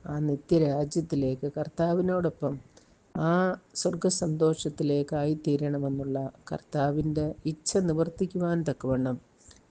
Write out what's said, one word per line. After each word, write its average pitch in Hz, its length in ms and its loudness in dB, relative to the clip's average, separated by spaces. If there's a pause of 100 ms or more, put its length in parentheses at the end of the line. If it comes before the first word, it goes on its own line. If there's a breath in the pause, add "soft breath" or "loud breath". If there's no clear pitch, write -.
ആ 147 120 -6
നിത്യരാജ്യത്തിലേക്ക് 147 1300 0
കർത്താവിനോടൊപ്പം 170 1000 0 (600 soft breath)
ആ 160 180 2 (420)
സ്വർഗസന്തോഷത്തിലേക്ക് 160 1400 0
ആയിത്തീരണമെന്നുള്ള 143 1000 0 (260)
കർത്താവിൻ്റെ 151 840 -2 (180)
ഇച്ഛ 160 340 -2
നിവർത്തിക്കുവാൻ 170 840 0
തക്കവണ്ണം 131 560 0 (520 loud breath)